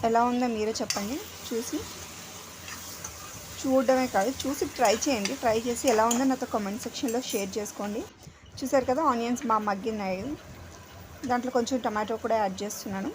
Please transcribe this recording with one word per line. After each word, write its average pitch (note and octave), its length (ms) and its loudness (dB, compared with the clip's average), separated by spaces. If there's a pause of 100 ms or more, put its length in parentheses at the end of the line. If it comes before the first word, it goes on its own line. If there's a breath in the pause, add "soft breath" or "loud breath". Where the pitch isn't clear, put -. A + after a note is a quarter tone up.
ఎలా A#3 180 6
ఉందో B3 240 2
మీరే A3 240 0
చెప్పండి. A3 480 -2 (340)
చూసి, B3 240 -4 (1800)
చూడడమే C4 460 6
కాదు, A3+ 260 2 (140)
చూసి C#4+ 180 0
ట్రై A3+ 300 4
చేయండి. A3+ 400 0
ట్రై A3+ 320 2
చేసి A#3+ 200 0
ఎలా A3 180 6
ఉందో A#3+ 180 4
నాతో C4 220 2
కామెంట్ G#3 380 -2
సెక్షన్లో B3 380 -2
షేర్ G3+ 360 -2
చేసుకోండి. G#3 460 -4 (600 loud breath)
చూసారు C4 220 4
కదా, C4 180 2
ఆనియన్స్ A#3+ 420 2
బాగా A3 140 4
మగ్గినాయి. G#3 800 -2 (880)
దాంట్లో B3 260 0
కొంచెం B3 280 2
టమాటో G#3+ 380 0
కూడా A3+ 180 0
యాడ్ G3+ 280 0
చేస్తున్నాను. G3+ 520 -4